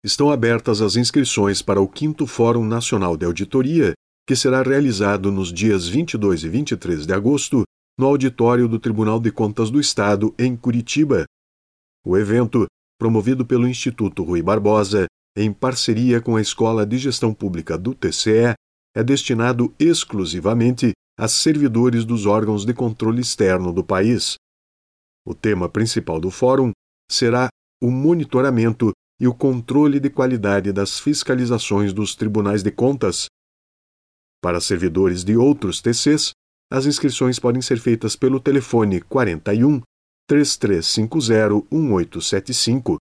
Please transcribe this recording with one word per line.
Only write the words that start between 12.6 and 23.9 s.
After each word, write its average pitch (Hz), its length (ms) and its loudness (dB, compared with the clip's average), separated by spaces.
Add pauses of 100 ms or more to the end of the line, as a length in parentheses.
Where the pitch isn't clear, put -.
promovido 113 460 0
pelo 123 240 2
Instituto 117 540 -4
Rui 85 180 -2
Barbosa, 101 640 2 (320)
em 104 160 0
parceria 120 680 0
com 117 140 0
a 110 40 2
Escola 110 460 0
de 110 100 -2
Gestão 127 380 -2
Pública 85 420 -6
do 101 180 -6
T 92 160 -4
C 110 360 2
E, 120 80 0 (420)
é 113 80 -2
destinado 120 760 0
exclusivamente 113 1120 0 (260)
a 110 100 -2
servidores 120 760 2
dos 113 180 -2
órgãos 104 400 0
de 120 80 -2
controle 117 480 -2
externo 92 540 0
do 90 100 -2
país. 104 520 0 (920)